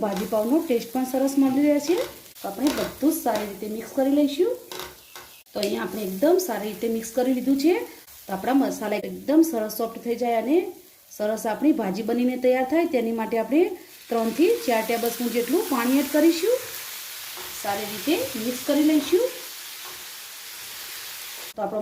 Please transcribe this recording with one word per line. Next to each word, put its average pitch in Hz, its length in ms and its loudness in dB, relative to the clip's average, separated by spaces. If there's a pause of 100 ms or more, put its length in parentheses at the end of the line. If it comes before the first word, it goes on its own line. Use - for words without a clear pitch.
ભાજી 196 280 -2
પાવનો 226 300 2
ટેસ્ટ 233 300 0
પણ 262 200 -2
સરસ 269 280 2
મળી 269 320 4
રહેશે. 302 240 2 (440)
તો 202 80 -6
આપણે 240 280 0
બધું 262 360 0
જ - 100 -6
સારી 214 260 0
રીતે 202 260 -10
મિક્સ 226 220 -10
કરી 277 220 4
લઈશું. 294 320 2 (1040)
તો 208 60 -4
અહીંયા 220 260 0
આપણે 214 220 -4
એકદમ 277 300 4 (100)
સારી 214 260 -4
રીતે 226 220 -4
મિક્સ 226 200 -6
કરી 254 220 2
લીધું 262 260 2
છે. 339 100 6 (520)
તો - 80 -12
આપણા 233 260 2
મસાલા 208 480 0
એકદમ 269 420 2
સરસ 214 300 -2
સોફ્ટ 226 240 -6
થઈ 233 180 -2
જાય 233 220 0
અને 277 140 4 (580)
સરસ 214 300 -4
આપણી 233 340 2
ભાજી 208 300 -2
બનીને 247 340 2
તૈયાર 254 280 4
થાય 339 220 2
તેની 226 240 0
માટે 226 240 -2
આપણે 254 220 4 (460)
ત્રણથી 233 420 2 (140)
ચાર 226 200 2
ટેબલસ્પૂન 233 500 -2
જેટલું 247 360 0
પાણી 254 300 2
એડ - 120 -2
કરીશું. 330 420 4 (1080)
સારી 208 300 -4
રીતે 214 220 -2 (300)
મિક્સ 247 240 -4
કરી 294 240 4
લઈશું. 330 340 4 (2250)
તો - 80 -10
આપણો 208 180 -4